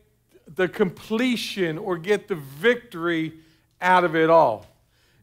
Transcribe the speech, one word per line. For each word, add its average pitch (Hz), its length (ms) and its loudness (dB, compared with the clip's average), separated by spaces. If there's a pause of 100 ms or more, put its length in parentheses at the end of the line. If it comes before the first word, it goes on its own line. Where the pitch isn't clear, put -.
(520)
the 180 160 0
completion 202 1120 -4
or 175 220 -6
get 202 280 -4
the 190 100 -6
victory 165 960 -4 (480)
out 180 220 4
of 160 120 -2
it 160 160 4
all. 135 340 4 (580)